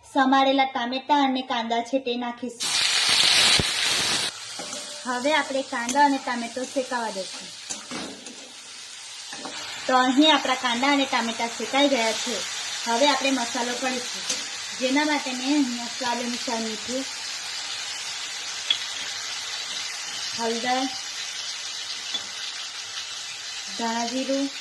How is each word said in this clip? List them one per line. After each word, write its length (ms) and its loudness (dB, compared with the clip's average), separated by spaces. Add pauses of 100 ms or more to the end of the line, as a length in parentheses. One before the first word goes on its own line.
(140)
સમારેલા 520 10
ટામેટા 580 2
અને 180 4
કાંદા 400 0
છે 180 2
તે 180 0
નાખીશું. 520 -4 (2250)
હવે 280 0
આપણે 300 0
કાંદા 420 4
અને 120 6
ટામેટો 460 -4
શેકાવા 480 -2
દઈશું. 360 -8 (2500)
તો 100 6
અહીં 360 8
આપણા 220 2
કાંદા 360 2
અને 140 4
ટામેટા 420 0
શેકાઈ 420 2
ગયા 220 4
છે. 280 -2 (460)
હવે 240 4
આપણે 220 2
મસાલો 420 0
કરીશું. 520 -4 (540)
જેના 260 2
માટે 260 0
મેં 140 -4
અહીંયા 420 2 (100)
સ્વાદ 220 -2
અનુસાર 400 -4
મીઠું, 460 -4 (3250)
હળદર, 500 0 (3000)
ધાણા 280 0
જીરું 440 -2 (120)